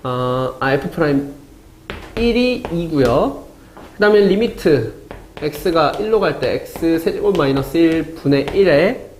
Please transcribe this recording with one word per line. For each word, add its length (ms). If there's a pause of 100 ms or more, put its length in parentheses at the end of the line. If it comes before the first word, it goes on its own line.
어, 560
아, 140
F 180
프라임 420 (840)
일이 540
이고요. 720 (520)
그 40
다음에 220
리미트 720 (480)
x가 580
일로 200
갈 200
때 140
x 460
세제곱 380
마이너스 400
일분의 760
일에 560 (100)